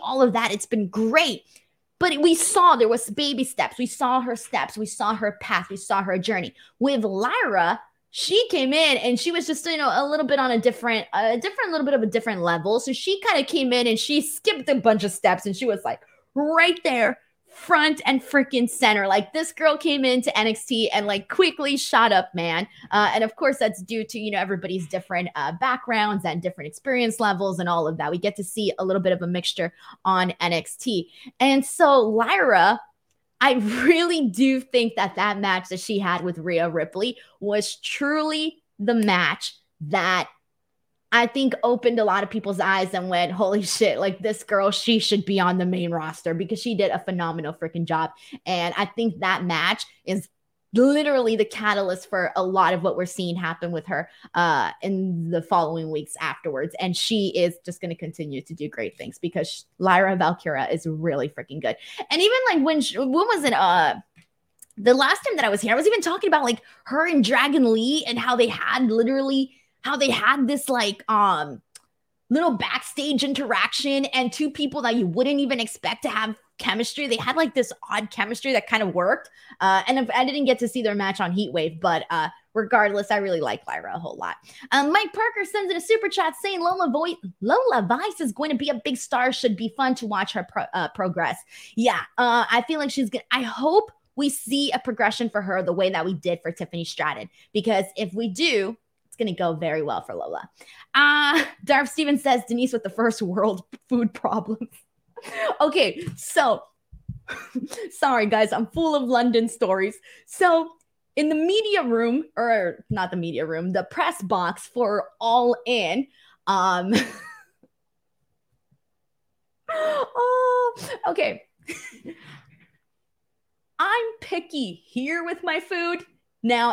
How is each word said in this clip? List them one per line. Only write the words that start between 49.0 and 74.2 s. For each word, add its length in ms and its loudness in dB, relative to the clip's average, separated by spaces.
that 220 0
match 440 0
is 240 -4
literally 600 4
the 100 2
catalyst 640 -2
for 280 -2
a 80 0
lot 300 4
of 100 -4
what 120 0
we're 80 -2
seeing 300 -6
happen 380 -6
with 140 -6
her, 220 -4
uh, 360 2
in 460 -2
the 140 -2
following 480 0
weeks 300 -8
afterwards. 580 -6
And 180 -2
she 380 -2
is 300 0
just 160 -12
gonna 160 -8
continue 460 -10
to 120 -14
do 140 -8
great 280 -8
things 220 -14
because 320 -4
sh-, 120 -12
Lyra 360 4
Valkyria 540 0
is 180 -4
really 420 -2
freaking 320 -12
good. 160 -4
And 140 0
even, 160 4
like, 140 2
when 180 2
sh-, 140 -4
when 140 -2
was 320 2
it? 100 2
Uh, 440 4
the 180 6
last 300 2
time 100 0
that 100 0
I 40 2
was 120 0
here, 120 0
I 40 4
was 120 4
even 140 2
talking 260 0
about, 160 4
like, 180 -2
her 200 0
and 200 4
Dragon 480 4
Lee 320 0
and 120 -4
how 200 0
they 100 6
had 460 0
literally, 580 2
how 160 -4
they 140 2
had 360 2
this, 220 -2
like, 420 -2
um, 520 2
little 240 2
backstage 720 -2
interaction 800 0
and 280 -2